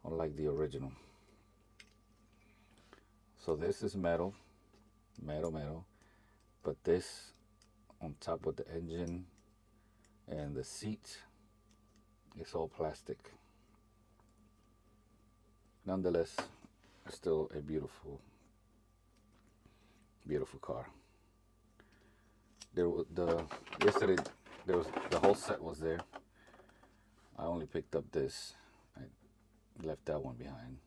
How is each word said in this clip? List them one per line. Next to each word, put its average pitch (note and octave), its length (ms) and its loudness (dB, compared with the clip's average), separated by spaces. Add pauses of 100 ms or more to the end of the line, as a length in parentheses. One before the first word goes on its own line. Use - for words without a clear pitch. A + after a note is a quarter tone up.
unlike D#2 300 0
the D2+ 100 0
original. C#2 460 0 (2500)
So E2 160 0
this D#2+ 260 0
is G#2+ 140 -2
metal, F2 400 2 (840)
metal, D2+ 300 -2
metal, D#2 340 -6 (760)
but D2+ 220 -2
this - 480 2 (680)
on D2+ 200 -6
top - 260 -4
of D2+ 120 0
the - 140 -6
engine E2+ 540 -4 (1040)
and D2 280 -4
the B1+ 80 -2
seat, - 540 -8 (1200)
it's - 140 -12
all D#2+ 140 0
plastic. - 500 -4 (2750)
Nonetheless, F2+ 480 4 (760)
still D#2+ 480 2
a D2 40 -4
beautiful, C#2+ 600 -4 (2000)
beautiful D2 320 -2
car. - 260 -6 (1900)
There F2 120 6
wa-, E2+ 240 2
the, E2+ 320 2 (400)
yesterday G2+ 340 8 (500)
there F2+ 100 4
was, E2 80 2 (240)
the F2 80 2
whole G2 160 10
set - 260 0
was D#2 200 -6
there. D#2+ 220 0 (1400)
I - 80 -6
only E2+ 220 -2
picked - 280 -4
up - 160 2
this. - 440 0 (420)
I C3 60 -12 (800)
left D#2 260 -4
that D2+ 140 2
one C2 140 -6
behind B1+ 400 -10 (120)